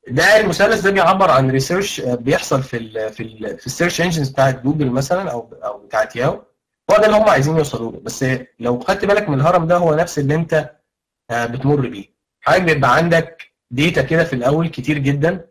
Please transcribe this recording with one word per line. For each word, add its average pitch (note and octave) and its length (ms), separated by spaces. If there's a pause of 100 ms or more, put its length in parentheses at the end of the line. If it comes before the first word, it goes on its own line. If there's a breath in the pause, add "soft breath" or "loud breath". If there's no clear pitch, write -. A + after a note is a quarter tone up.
ده F#3 320
المثلث G#3 420
ده G3 100
بيعبر F#3+ 400
عن C3 200
ريسيرش، E3 500
آه، B2 140
بيحصل C3+ 480
في B2 140
ال، A2 360
في A2+ 100
ال، G#2+ 340
في - 100
السيرش E3+ 340
انجنز D#3+ 280
بتاعت C3+ 340
جوجل D3 280
مثلًا D#3+ 400
او، A#2 220 (100)
او G#2 140
بتاعت A2 380
ياهو. C#3 260 (500)
هو G#3 60
ده G#3+ 80
اللي G#3+ 120
هم G#3+ 120
عايزين D3+ 280
يوصلوا A2+ 340
له. - 80
بس - 260 (340)
لو A#2+ 200
خدت G3 260
بالك G#3 240
من C3+ 100
الهرم E3 280
ده F3 100
هو E3 180
نفس E3 240
اللي C#3 160
انت، D#3+ 400 (560)
آه، A#2 140
بتمر C3 420
بيه. G2 180 (360)
حضرتك F3+ 220
بيبقى C#3 320
عندك E3 560 (200)
داتا D3+ 300
كده E3 220
في D#3+ 100
الاول D3 340
كتير D3 300
جدًا C#3+ 540